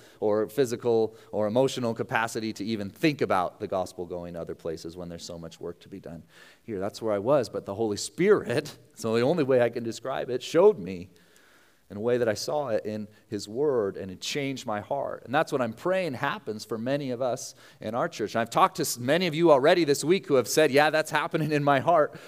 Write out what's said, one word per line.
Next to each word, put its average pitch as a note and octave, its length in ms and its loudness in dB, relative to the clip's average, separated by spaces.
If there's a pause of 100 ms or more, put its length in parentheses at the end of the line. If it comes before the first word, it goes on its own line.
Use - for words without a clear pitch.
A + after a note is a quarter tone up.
(200)
or G#2+ 260 2
physical A2+ 680 0 (140)
or G#2+ 160 0
emotional B2 480 0
capacity A2+ 580 -4
to G#2 140 -10
even G2+ 240 -4
think - 320 0
about F#2 380 0
the G#2+ 60 -6
gospel F#2 380 -4
going F2 320 -10
other E2 180 -8
places E2 400 -10
when F2 140 -12
there's E2+ 160 -12
so F2 140 -12
much E2 200 -14
work F2 220 -12
to - 80 -20
be G2 120 -16
done D#2+ 220 -14 (420)
here? G#2+ 140 -8
That's G2 220 -6
where A2 140 0
I G2+ 40 0
was. A#2+ 300 2
But F#2+ 160 -8
the G2 100 -8
Holy G#2 220 -2
Spirit, D3 800 0 (100)
<laughs> - 80 -20
so A2+ 200 -2
the A#2 80 4
only D3+ 220 2
way B2+ 180 6
I A#2+ 80 4
can A#2+ 140 -6
describe C3 440 -6
it, B2+ 140 -4
showed F#3 360 6
me F2+ 300 -10 (840)
in G2 80 -10
a - 20 -6
way A#2+ 160 2
that A#2+ 120 2
I G#2+ 40 4
saw C#3+ 360 -4
it G#2+ 180 -2
in G#2+ 200 -6 (220)
His G2+ 180 -6
Word, A2+ 520 0
and F#2+ 120 -10
it D2+ 80 -12
changed C#3 480 -6
my G#2 140 -4
heart. - 460 -6
And A#2 80 -4
that's D#3+ 180 0
what C#3+ 80 0
I'm A2+ 140 -4
praying F3+ 400 -2
happens A#2+ 500 -6
for A#2 140 -6
many C3+ 320 -4
of A#2+ 100 -6
us B2+ 340 -4 (280)
in G#2+ 120 -6
our D3 140 0
church. A2 260 -6
And A2+ 60 0
I've A2+ 80 -2
talked F3+ 280 2
to - 40 -2
s-, - 160 -2
many C#3+ 300 0
of D#3+ 80 -2
you E3 180 8
already D#3+ 320 6
this C#3+ 180 2
week F3+ 240 2
who C#3+ 100 2
have A#2+ 120 2
said, D3+ 220 4
"Yeah, C#3+ 180 6
that's D3+ 220 0
happening D#3 420 -2
in D3 100 2
my C#3+ 180 4
heart D3+ 480 2